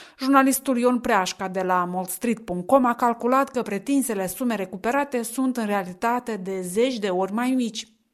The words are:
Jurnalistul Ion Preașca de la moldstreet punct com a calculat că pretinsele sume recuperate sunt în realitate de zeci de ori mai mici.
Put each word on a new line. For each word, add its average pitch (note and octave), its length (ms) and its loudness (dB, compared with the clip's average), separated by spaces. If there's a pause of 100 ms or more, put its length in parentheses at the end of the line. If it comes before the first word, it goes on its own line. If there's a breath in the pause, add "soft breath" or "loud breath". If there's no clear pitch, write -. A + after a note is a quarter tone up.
(180 loud breath)
Jurnalistul C4+ 600 4
Ion B3 220 2
Preașca G3+ 480 0
de F#3 140 -2
la F#3 240 2
moldstreet F#3 540 -4
punct F3+ 280 -6
com C4 180 6
a A#3+ 80 2
calculat A#3+ 560 2
că A#3+ 120 -4
pretinsele G#3 640 -2
sume A#3 280 -2
recuperate A#3 640 -2
sunt B3+ 360 -2
în A3+ 80 -2
realitate G#3 680 -2
de F#3+ 260 -6
zeci A3 380 0
de G3+ 100 -2
ori F#3+ 240 0
mai B3 220 0
mici. A#3 320 -4 (260)